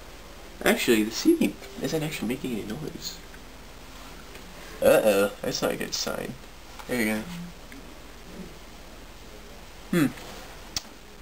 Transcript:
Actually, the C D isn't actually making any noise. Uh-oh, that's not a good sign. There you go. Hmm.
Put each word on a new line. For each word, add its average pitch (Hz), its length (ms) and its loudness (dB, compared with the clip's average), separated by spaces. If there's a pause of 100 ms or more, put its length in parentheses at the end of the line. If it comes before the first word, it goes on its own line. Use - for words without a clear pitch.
(640)
Actually, 113 380 8
the 110 80 2
C 330 260 6
D - 180 2 (260)
isn't 165 220 0
actually 151 240 -2
making 127 260 -2
any 101 100 -2
noise. - 540 -8 (1600)
Uh-oh, 104 500 8 (100)
that's - 200 0
not - 120 4
a - 20 2
good - 180 -2
sign. - 400 -2 (540)
There 123 140 0
you 110 120 4
go. 107 80 0 (2750)
Hmm. 165 140 6 (1160)